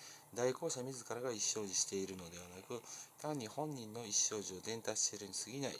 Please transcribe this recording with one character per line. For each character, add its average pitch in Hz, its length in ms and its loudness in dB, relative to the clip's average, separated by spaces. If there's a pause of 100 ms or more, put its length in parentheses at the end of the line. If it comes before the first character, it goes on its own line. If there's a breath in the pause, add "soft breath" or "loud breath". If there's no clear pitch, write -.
(340 loud breath)
代 123 200 6
行 - 160 0
者 127 120 -2
自 127 280 -4
ら 113 60 0
が 120 40 -2
意 - 20 -4
思 131 60 2
表 107 400 2
示 92 60 -2
し - 100 6
て 101 120 0
い 95 100 2
る 95 100 -2
の 92 140 -6
で 85 80 -10
は 87 60 -10 (120)
な 95 60 -8
く、 120 200 -4 (380 loud breath)
単 151 180 0
に 113 80 -2
本 147 280 -2
人 110 180 -6
の 117 80 -4
意 113 80 -4
思 - 240 4
表 101 160 0
示 95 60 -4
を 90 100 -4
伝 113 160 -2
達 110 240 2
し - 60 6
て 107 60 -4
い - 20 -4
る 101 100 -6
に 95 60 -4
過 - 160 -2
ぎ 135 100 -4
な 135 80 2
い 95 40 -2
意 - 80 -4